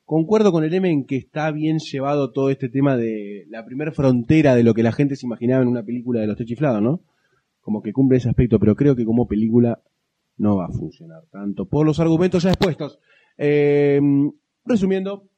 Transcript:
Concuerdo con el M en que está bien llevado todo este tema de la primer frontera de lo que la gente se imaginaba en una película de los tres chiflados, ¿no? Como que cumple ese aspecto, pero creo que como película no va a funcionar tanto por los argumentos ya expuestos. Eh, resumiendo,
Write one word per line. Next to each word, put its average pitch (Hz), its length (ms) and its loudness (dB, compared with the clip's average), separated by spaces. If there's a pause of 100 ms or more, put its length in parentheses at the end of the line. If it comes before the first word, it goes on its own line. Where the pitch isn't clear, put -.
Concuerdo 185 440 2
con 165 140 0
el 156 80 -2
M 185 160 0
en 147 160 0
que 135 120 -4
está 139 340 -6
bien 156 280 -2
llevado 143 540 -4
todo 135 160 0
este 135 220 -4
tema 135 260 2
de 104 540 -6
la 113 160 -16
primer 151 260 -8
frontera 135 640 2
de 120 80 4
lo 117 100 6
que 110 100 2
la 113 100 2
gente 139 240 0
se 131 100 -12
imaginaba 120 360 0
en 123 60 2
una 120 140 -2
película 120 400 -6
de 107 40 -2
los 104 100 -4
tres 113 120 -8
chiflados, 120 320 -2
¿no? 127 220 0 (580)
Como 107 220 -6
que 107 100 -8
cumple 131 240 2
ese 123 140 0
aspecto, 113 280 2
pero 107 160 4
creo 143 220 2
que 120 80 -4
como 113 240 0
película 113 520 0 (580)
no 104 180 0
va 90 100 -4
a 78 60 -10
funcionar 82 580 -14
tanto 98 360 -10
por 147 180 -2
los 156 160 -2
argumentos 165 420 0
ya 185 100 0
expuestos. 160 460 -4 (380)
Eh, 147 640 2 (640)
resumiendo, 196 600 -2 (140)